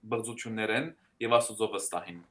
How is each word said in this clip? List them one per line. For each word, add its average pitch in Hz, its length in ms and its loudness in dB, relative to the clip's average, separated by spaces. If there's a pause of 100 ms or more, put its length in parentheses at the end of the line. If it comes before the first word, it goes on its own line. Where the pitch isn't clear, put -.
բղծություններեն 113 840 -2 (280)
և 117 200 4
Աստուծո 110 320 2
վստահին։ 87 500 -4 (120)